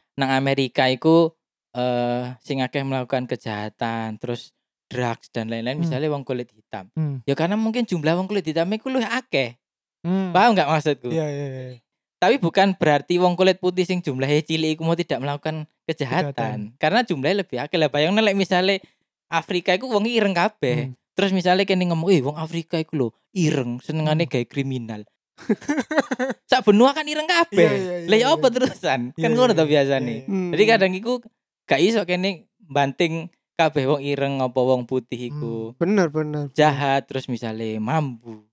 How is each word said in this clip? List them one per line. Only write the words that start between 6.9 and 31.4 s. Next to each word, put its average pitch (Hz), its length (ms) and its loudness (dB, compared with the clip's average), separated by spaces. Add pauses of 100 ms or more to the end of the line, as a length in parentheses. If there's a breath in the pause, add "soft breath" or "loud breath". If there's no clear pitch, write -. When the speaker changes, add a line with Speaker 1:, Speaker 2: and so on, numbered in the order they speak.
Speaker 2:
Hmm. 143 300 -4
Speaker 1:
Ya - 100 -4
karena 170 220 0
mungkin 220 280 -2
jumlah 160 300 -2
wong 185 140 -2
kulit 196 160 -2
hitam 160 260 -2
iku 220 180 -4
luwih 254 180 -2
akeh. 143 500 -4 (460)
Speaker 2:
Hmm. 185 300 -2
Speaker 1:
Paham 202 200 6
nggak 180 160 2
maksudku? 151 400 0
Speaker 2:
Iya, 156 180 -2
iya, 143 220 -6
iya. 131 160 -10 (540)
Speaker 1:
Tapi 214 200 4
bukan 196 360 2
berarti 156 440 2
wong 180 160 4
kulit 185 240 2
putih 180 260 0
sing 180 160 0
jumlahe 143 420 0
cilik 156 340 -2
iku 160 80 -8
mau 165 100 2
tidak 165 240 -2
melakukan 147 460 -6 (200)
kejahatan. 143 480 -2
Speaker 2:
Kejahatan. 110 260 -4 (180)
Speaker 1:
Karena 170 260 0
jumlahnya 160 380 -2
lebih 175 200 -6
akeh. 147 180 -4
Lah 160 100 2
bayangno 156 320 0
lek 214 160 2
misale 190 480 0 (440 soft breath)
Afrika 170 440 -2
iku 190 160 0
wong 214 180 0
ireng 226 260 2
kabeh. 170 540 0
Speaker 2:
Hmm. 131 80 -12 (180)
Speaker 1:
Terus 190 200 0
misale 185 320 2
kene 185 240 0
ngomong, 165 220 0
"Eh, 180 100 6
wong 139 160 -4
Afrika 160 400 -8
iku 160 180 -4
lho 135 140 0 (240)
ireng, 135 480 0
senengane 156 440 -2
Speaker 2:
Hmm. - 100 -4
Speaker 1:
gawe 120 120 -2
kriminal." 123 560 -6 (360)
Speaker 2:
<laughs> 269 1080 -4
Speaker 1:
Sak 254 180 4
benua 220 280 6
kan 294 120 -4
ireng 302 220 -4
kabeh. 339 380 2
Speaker 2:
Iya, 165 80 6
iya, 175 360 -4
Speaker 1:
Lah 214 100 4
ya 233 60 4
Speaker 2:
iya, 254 80 2
Speaker 1:
apa - 160 2
Speaker 2:
iya. 233 60 2
Speaker 1:
terusan? 190 460 0 (120)
Kan - 80 -12
Speaker 2:
Iya, 160 100 0
Speaker 1:
ngono 233 220 4
Speaker 2:
iya, 185 60 4
Speaker 1:
to 160 80 4
biasane. 139 400 2
Speaker 2:
iya, 117 100 -4
iya. 135 120 -12
Speaker 3:
Hmm. 185 240 -2
Speaker 1:
Jadi 165 140 2
kadang 202 280 4
iku 226 200 -4 (500)